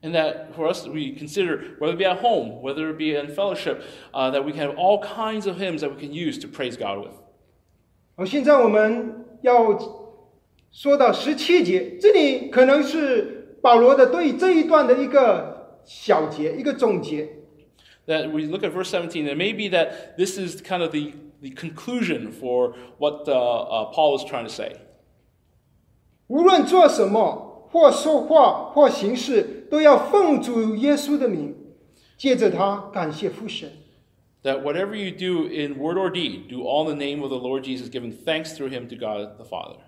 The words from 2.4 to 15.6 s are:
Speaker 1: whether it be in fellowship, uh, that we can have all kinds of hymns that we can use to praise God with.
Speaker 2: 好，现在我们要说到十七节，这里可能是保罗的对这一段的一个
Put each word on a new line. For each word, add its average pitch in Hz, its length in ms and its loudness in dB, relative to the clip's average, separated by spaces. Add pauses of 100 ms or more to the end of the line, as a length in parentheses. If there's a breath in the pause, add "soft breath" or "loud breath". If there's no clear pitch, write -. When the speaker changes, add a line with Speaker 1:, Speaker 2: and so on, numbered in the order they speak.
Speaker 1:
whether 147 280 -6
it 156 60 -8
be 156 180 -2
in 147 200 -4
fellowship, 180 480 -4 (320 loud breath)
uh, 131 160 0
that 139 120 0
we 151 100 -6
can 151 140 -6
have 143 120 -6
all 196 240 4
kinds 220 440 -6
of 180 120 -6
hymns 175 240 -6
that 143 80 -4
we 139 100 -14
can 143 140 -14
use 156 240 -6
to - 100 -16
praise 127 300 -8
God 101 260 -6
with. - 80 -18 (1040)
Speaker 2:
好， 180 80 -6
现 262 180 -2
在 294 140 -4
我 240 100 2
们 214 600 -2 (160)
要 233 360 2 (920)
说 285 240 0
到 262 160 4
十 285 220 -2
七 349 280 2
节， 180 360 -2
这 415 140 8
里 294 360 2
可 254 160 6
能 277 180 6
是 285 760 -2
保 240 160 8
罗 247 180 8
的 262 120 8
对 320 260 2
这 370 200 2
一 320 120 6
段 302 220 4
的 247 100 6
一 277 100 -2
个 - 760 0